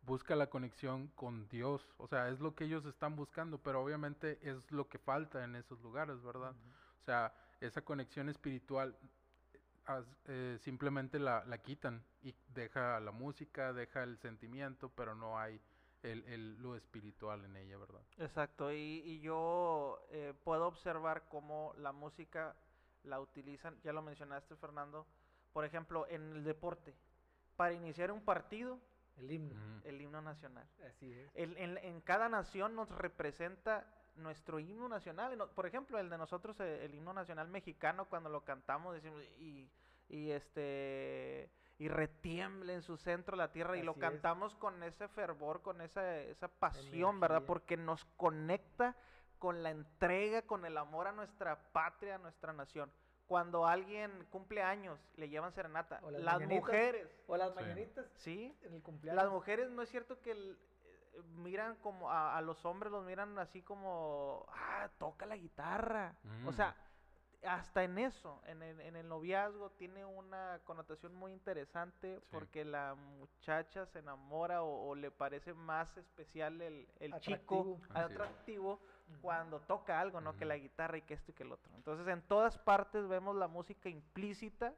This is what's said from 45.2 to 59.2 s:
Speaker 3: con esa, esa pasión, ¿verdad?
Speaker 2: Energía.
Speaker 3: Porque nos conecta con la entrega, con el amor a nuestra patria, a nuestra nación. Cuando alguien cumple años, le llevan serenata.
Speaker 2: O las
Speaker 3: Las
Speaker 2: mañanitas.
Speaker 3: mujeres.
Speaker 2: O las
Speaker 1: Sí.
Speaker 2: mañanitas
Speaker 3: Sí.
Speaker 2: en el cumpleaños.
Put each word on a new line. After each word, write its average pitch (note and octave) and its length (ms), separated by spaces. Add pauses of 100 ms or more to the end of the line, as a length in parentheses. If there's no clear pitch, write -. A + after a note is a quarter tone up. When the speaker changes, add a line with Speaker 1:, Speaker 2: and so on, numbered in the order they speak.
Speaker 3:
con F3 180
esa, E3+ 400
esa - 300
pasión, E3+ 720
¿verdad? D#3+ 160
Speaker 2:
Energía. C#3 100
Speaker 3:
Porque E3+ 300
nos E3 260 (140)
conecta F3 800 (420)
con F3 240
la D#3+ 60
entrega, F#3 720
con G#3 240
el D#3+ 120
amor D#3 300
a G3+ 60
nuestra G3 580
patria, F3 440
a - 20
nuestra E3 340
nación. C#3+ 400 (360)
Cuando E3+ 380
alguien G3 460 (180)
cumple F#3+ 320
años, F#3+ 380 (160)
le D#3 140
llevan D#3 220
serenata. E3 520
Speaker 2:
O D#3 80
las D3 100
Speaker 3:
Las E3 140
Speaker 2:
mañanitas. F3 260
Speaker 3:
mujeres. A3+ 640
Speaker 2:
O F3 120
las F#3 120
Speaker 1:
Sí. F#3 60
Speaker 2:
mañanitas G3 500 (120)
Speaker 3:
Sí. G#3+ 440
Speaker 2:
en E3+ 140
el D#3+ 80
cumpleaños. D#3+ 400